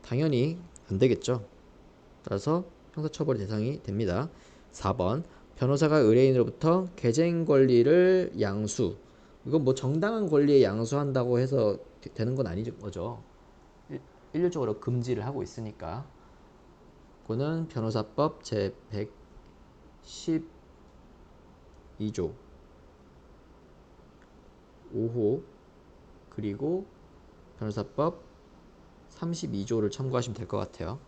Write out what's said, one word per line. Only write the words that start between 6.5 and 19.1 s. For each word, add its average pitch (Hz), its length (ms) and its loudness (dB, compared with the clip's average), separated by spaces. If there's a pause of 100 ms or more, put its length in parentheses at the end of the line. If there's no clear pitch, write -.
계쟁 165 500 0
권리를 151 960 6
양수. 104 560 -2 (500)
이건 143 180 0
뭐 131 100 4
정당한 165 540 -2
권리에 143 340 6
양수한다고 123 760 0
해서 123 400 2 (220)
되-, - 120 -14
되는 120 220 -2
건 131 120 -2
아니죠, 104 300 -6
거죠. 104 460 -8 (680)
일-, 139 140 -12 (320)
일률적으로 156 460 0
금지를 120 440 -2
하고 135 180 -6
있으니까. 104 640 -10 (1160)
그거는 156 460 -4
변호사법 110 760 -4
제 98 300 -4 (160)
백십이 - 1500 -10 (1700)